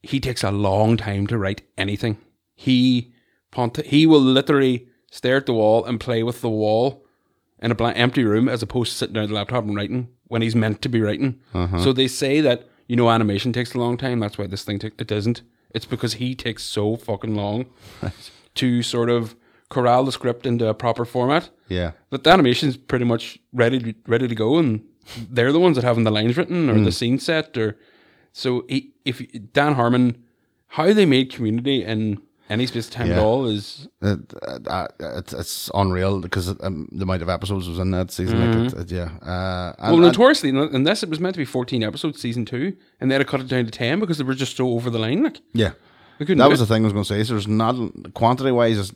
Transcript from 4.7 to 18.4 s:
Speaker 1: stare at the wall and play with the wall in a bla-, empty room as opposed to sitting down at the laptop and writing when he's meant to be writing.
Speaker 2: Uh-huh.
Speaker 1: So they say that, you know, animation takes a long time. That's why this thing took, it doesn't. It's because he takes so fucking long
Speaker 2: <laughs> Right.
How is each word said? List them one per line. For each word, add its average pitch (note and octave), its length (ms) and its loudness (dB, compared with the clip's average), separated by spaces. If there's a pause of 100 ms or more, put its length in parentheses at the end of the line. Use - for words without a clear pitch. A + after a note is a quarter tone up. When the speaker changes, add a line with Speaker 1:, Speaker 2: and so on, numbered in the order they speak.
Speaker 1:
stare B2+ 260 0
at C#3 100 0
the C3 80 0
wall A2 300 4
and A#2 160 -4
play A#2 220 -2
with A#2 180 -4
the A#2 100 -2
wall A2 540 0 (560)
in A#2 100 -2
a A2+ 40 0
bla-, A#2 180 0
empty B2 320 2
room A2+ 240 2
as A#2 140 -4
opposed A#2 300 -4
to - 60 -10
sitting G#2 160 -6
down G#2+ 100 -2
at G#2 40 -4
the G#2+ 60 -4
laptop G#2+ 300 -2
and G#2 120 -4
writing A#2+ 320 -6 (200)
when A2+ 140 -2
he's A2+ 140 0
meant A2 260 0
to C3+ 60 -4
be A#2 120 0
writing. A#2+ 380 -2 (160)
Speaker 2:
Uh-huh. F2+ 240 -2
Speaker 1:
So G#2+ 140 2
they B2+ 160 2
say C#3 320 0
that, B2+ 280 0 (200)
you A#2+ 80 -2
know, A#2+ 140 4
animation A2+ 420 2
takes B2 220 -6
a B2+ 40 -4
long A#2+ 180 -2
time. B2 240 -4
That's G#2 180 -6
why G2+ 80 -6
this F#2+ 180 -10
thing G#2 140 -6
took, A2 220 -12
it A2+ 60 -8
doesn't. G#2+ 360 -2 (320)
It's A2+ 120 -6
because A2+ 280 -4
he B2 200 -6
takes A#2 300 -8
so G#2+ 320 -2
fucking A2+ 380 -6
long G#2 320 -4 (180)
Speaker 2:
<laughs> - 180 -16
Right. - 280 -10 (260)